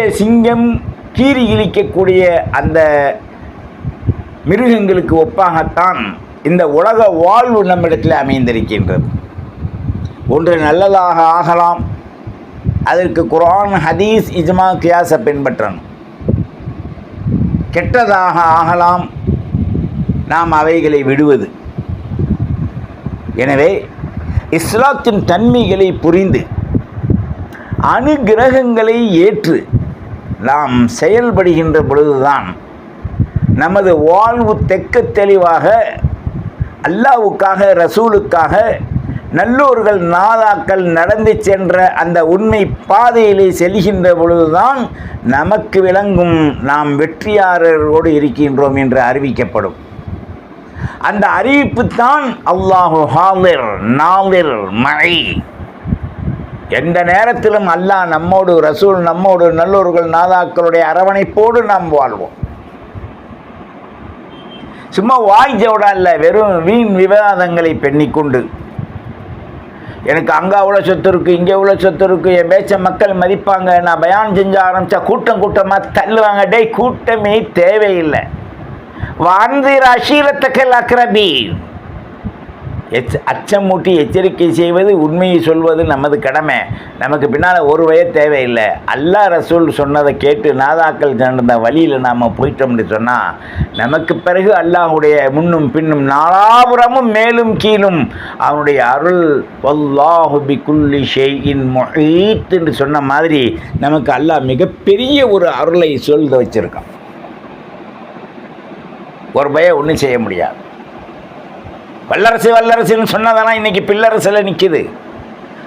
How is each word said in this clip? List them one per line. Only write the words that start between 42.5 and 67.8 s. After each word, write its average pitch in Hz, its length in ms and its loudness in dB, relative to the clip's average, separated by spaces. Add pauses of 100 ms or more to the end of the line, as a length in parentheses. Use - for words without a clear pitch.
பாதையிலே 208 640 4
செல்கின்ற 185 640 0
பொழுதுதான் 170 640 2 (420)
நமக்கு 185 600 0
விளங்கும் 185 560 2 (240)
நாம் 147 280 0 (100)
வெற்றியாளரோடு 165 1120 2
இருக்கின்றோம் 139 640 0
என்று 131 220 2
அறிவிக்கப்படும். 123 800 -2 (1200)
அந்த 196 300 -2
அறிவிப்பு 240 580 0
தான் 269 380 0 (220)
அல்லாஹு 180 600 2
ஹாலிர், 170 580 2 (320)
நாலிர், 180 560 2 (320)
மஇ. 151 300 0 (1500)
எந்த 156 340 -2
நேரத்திலும் 208 680 0
அல்லாஹ் 185 380 0
நம்மோடு, 175 540 2
ரசூல் 180 380 2
நம்மோடு, 175 540 2
நல்லோர்கள் 175 560 0
நாதாக்களுடைய 170 760 2 (100)
அரவணைப்போடு 196 720 2
நாம் 185 240 0
வாழ்வோம். 127 460 -2 (2500)
சும்மா 240 300 0
வாய் 226 380 4
ஜவுடா 208 380 2
இல்ல, 180 220 2
வெறும் 190 460 2
வீண் 214 320 2
விவாதங்களை 185 800 2
பெண்ணிக்கொண்டு, 143 680 0 (1600)